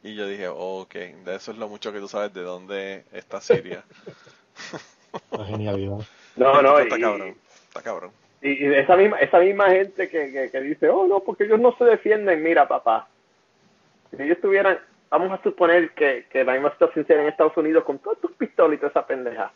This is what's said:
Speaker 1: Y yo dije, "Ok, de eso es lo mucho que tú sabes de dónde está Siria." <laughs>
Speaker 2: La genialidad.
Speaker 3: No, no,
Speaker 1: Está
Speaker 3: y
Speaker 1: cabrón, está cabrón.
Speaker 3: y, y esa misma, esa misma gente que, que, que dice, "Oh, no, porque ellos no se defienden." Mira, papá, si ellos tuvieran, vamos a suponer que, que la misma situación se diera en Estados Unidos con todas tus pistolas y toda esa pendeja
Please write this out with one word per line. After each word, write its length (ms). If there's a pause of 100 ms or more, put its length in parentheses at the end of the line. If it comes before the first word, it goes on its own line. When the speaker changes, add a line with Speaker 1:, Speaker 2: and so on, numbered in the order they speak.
Speaker 1:
Y 120
yo 120
dije, 200
"Ok, 460
de 420
eso 160
es 60
lo 100
mucho 240
que 80
tú 80
sabes 260
de 80
dónde 720
está 300
Siria." 420 (720)
<laughs> 760
Speaker 2:
La 140
genialidad. 520 (380)
Speaker 3:
No, 260
no, 180
Speaker 1:
Está 180
Speaker 3:
y 40
Speaker 1:
cabrón, 340 (320)
está 140
cabrón. 300 (300)
Speaker 3:
y, 240
y 100
esa 200
misma, 240
esa 200
misma 300
gente 400
que, 220
que, 200
que 100
dice, 280
"Oh, 180
no, 140
porque 240
ellos 140
no 180
se 80
defienden." 580
Mira, 240
papá, 400 (1080)
si 80
ellos 180
tuvieran, 380 (300)
vamos 280
a 60
suponer 480
que, 400
que 120
la 100
misma 180
situación 340
se 80
diera 100
en 60
Estados 280
Unidos 260
con 160
todas 200
tus 120
pistolas 440
y 20
toda 120
esa 180
pendeja 480